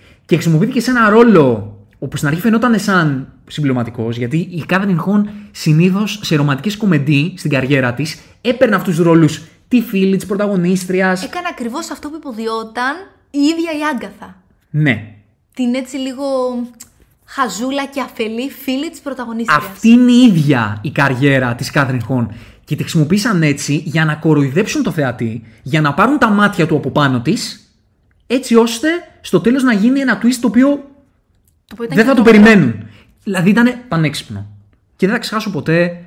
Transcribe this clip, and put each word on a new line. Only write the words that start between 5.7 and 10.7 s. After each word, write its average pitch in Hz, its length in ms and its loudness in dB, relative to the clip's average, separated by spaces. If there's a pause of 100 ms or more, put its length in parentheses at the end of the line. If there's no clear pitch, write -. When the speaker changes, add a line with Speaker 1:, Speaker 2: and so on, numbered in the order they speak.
Speaker 1:
σε 165 120 -2
ρομαντικές 143 420 -2
κομεντί 151 600 0
στην 160 140 -6
καριέρα 127 420 0
της 151 260 -8 (220)
έπαιρνε 247 340 0
αυτούς 175 200 -2
τους 170 100 2
ρόλους, 165 360 4 (260)
τη 247 140 2
φίλη 190 340 0
της 196 100 -4
πρωταγωνίστριας. 185 960 -2